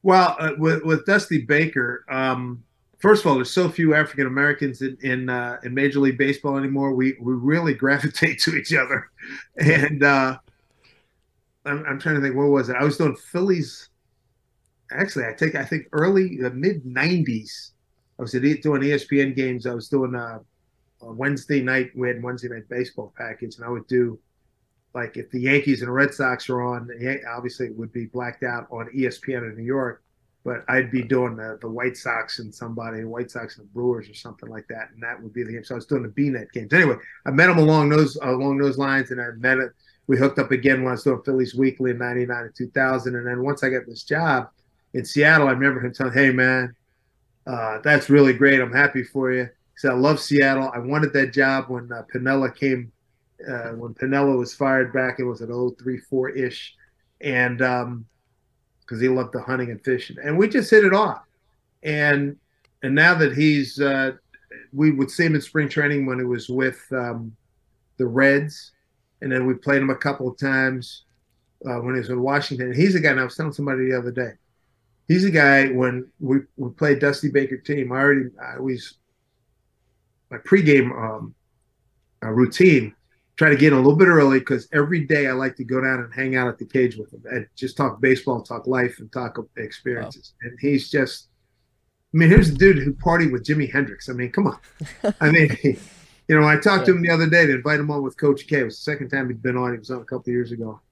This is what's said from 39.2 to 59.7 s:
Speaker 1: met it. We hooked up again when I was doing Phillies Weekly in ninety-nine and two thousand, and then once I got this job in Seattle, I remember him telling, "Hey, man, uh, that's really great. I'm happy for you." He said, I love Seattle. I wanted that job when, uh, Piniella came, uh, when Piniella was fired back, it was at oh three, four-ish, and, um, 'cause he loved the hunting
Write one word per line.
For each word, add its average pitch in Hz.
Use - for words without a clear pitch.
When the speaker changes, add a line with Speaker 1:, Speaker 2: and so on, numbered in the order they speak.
Speaker 1:
met 127
it. 131
We 135
hooked 139
up 131
again 131
when 127
I 127
was 117
doing 123
Phillies 131
Weekly 131
in 120
ninety-nine 123
and 110
two 127
thousand, 127
and 120
then 123
once 139
I 131
got 127
this -
job 147
in 123
Seattle, 147
I 131
remember 131
him 123
telling, 131
"Hey, 135
man, 127
uh, 113
that's 147
really 139
great. 135
I'm 120
happy 139
for 131
you." 127
He -
said, 135
I -
love 147
Seattle. 135
I 120
wanted 139
that 139
job 135
when, 120
uh, 117
Piniella 131
came, 127
uh, 117
when 117
Piniella 135
was 123
fired 131
back, 127
it 127
was 117
at 117
oh 123
three, 127
four-ish, 131
and, 123
um, 123
'cause 113
he 127
loved 127
the 117
hunting 123